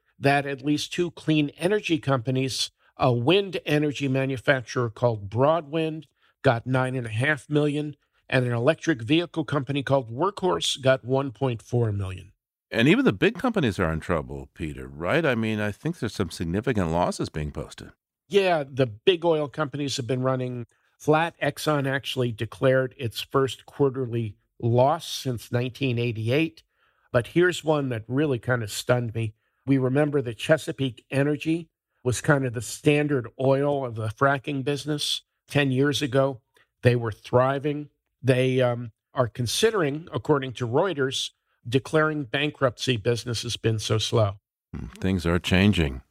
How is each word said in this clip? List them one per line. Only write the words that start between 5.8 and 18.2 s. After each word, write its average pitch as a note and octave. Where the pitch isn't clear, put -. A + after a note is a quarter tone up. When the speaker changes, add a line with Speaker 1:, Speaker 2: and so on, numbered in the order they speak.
Speaker 1:
got A#2+
nine B2+
and A#2+
a A2
half C#3
million, D3
and C3
an B2
electric C3
vehicle D#3+
company C#3+
called B2+
Workhorse E3+
got C3
one C3+
point B2
four A#2
million. F#2+
Speaker 2:
And A2+
even B3
the E3
big F#3
companies F3
are E2
in D#2+
trouble, C#2+
Peter, C2+
right? F2
I B2+
mean, A2
I G#2
think -
there's A2
some F#2
significant F#2+
losses F#2+
being D2+
posted. -